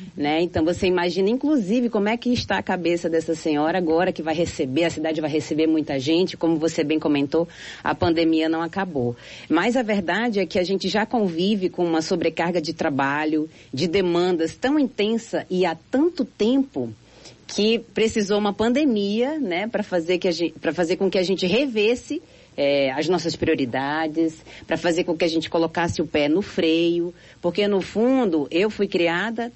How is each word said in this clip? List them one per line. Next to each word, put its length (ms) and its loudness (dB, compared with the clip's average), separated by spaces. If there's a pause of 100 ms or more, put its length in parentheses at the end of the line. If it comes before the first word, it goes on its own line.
(140)
né? 280 0
Então 240 0
você 220 0
imagina, 420 2
inclusive, 600 2
como 200 0
é 80 0
que 160 -2
está 240 -2
a 40 -2
cabeça 480 -2
dessa 240 0
senhora 440 0
agora, 340 2
que 100 -8
vai 140 -4
receber, 480 0
a 60 2
cidade 320 -2
vai 80 -2
receber 360 0
muita 320 0
gente, 380 2
como 220 0
você 260 0
bem 160 0
comentou, 480 0 (340)
a 140 -2
pandemia 540 2
não 120 0
acabou. 540 -4 (320)
Mas 300 2
a 40 4
verdade 600 0
é 40 0
que 140 -2
a 60 2
gente 240 -2
já 160 0
convive 640 0
com 160 -2
uma 160 2
sobrecarga 600 0
de 120 -4
trabalho, 760 0 (240)
de 140 -2
demandas 640 2
tão 240 0
intensa 720 -2
e 160 2
há 120 -2 (120)
tanto 360 2
tempo 680 -2 (540)
que 320 0 (140)
precisou 440 0
uma 160 0
pandemia, 880 0
né, 280 -2
pra 160 -2
fazer 340 0
que 100 -2
a 40 4
gen-, 280 -2
pra 140 -2
fazer 220 0
com 140 2
que 80 0
a 60 2
gente 220 0
revesse, 760 0 (340)
é, 360 2
as 160 -2
nossas 280 0
prioridades, 1080 -2 (240)
pra 100 -2
fazer 260 0
com 120 -2
que 100 0
a 20 4
gente 220 -2
colocasse 520 0
o 60 -2
pé 220 0
no 120 2
freio, 720 0 (280)
porque 260 0
no 140 2
fundo 680 2
eu 200 2
fui 180 -2
criada 680 -2